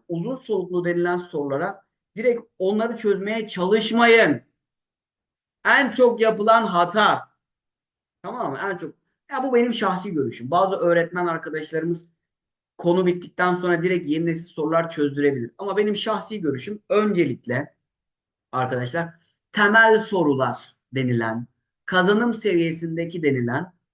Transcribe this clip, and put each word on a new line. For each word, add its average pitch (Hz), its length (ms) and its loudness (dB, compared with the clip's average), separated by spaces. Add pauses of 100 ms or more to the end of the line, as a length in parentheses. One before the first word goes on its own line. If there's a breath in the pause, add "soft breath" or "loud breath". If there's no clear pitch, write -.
uzun 175 260 -6
soluklu 180 500 -4
denilen 175 320 0
sorulara 160 680 -6 (340)
direkt 233 240 0 (180)
onları 214 380 -2
çözmeye 208 520 -2
çalışmayın. 214 920 4 (1200)
En 247 260 2
çok 240 300 4
yapılan 220 460 4
hata. 180 600 2 (960)
Tamam 202 300 -8
mı? 123 100 -8
En 190 140 -6
çok. 160 180 -12 (360)
Ya 262 120 -4
bu 269 120 0
benim 240 200 2
şahsi 190 360 -2
görüşüm. 127 400 -4
Bazı 185 260 2
öğretmen 170 500 2
arkadaşlarımız 160 840 -4 (680)
konu 175 280 2
bittikten 180 500 -2
sonra 175 260 0
direkt 180 240 -2
yeni 160 200 -2
nesil 170 220 -4
sorular 165 420 -2
çözdürebilir. 139 680 0
Ama 196 180 -6
benim 208 200 0
şahsi 214 440 -6
görüşüm 160 480 -6
öncelikle 160 840 0 (800)
arkadaşlar 131 600 -4 (380 soft breath)
temel 220 460 6
sorular 135 800 -2 (180)
denilen, 120 520 -2 (380)
kazanım 208 500 2
seviyesindeki 165 880 -2
denilen 131 500 -2 (220)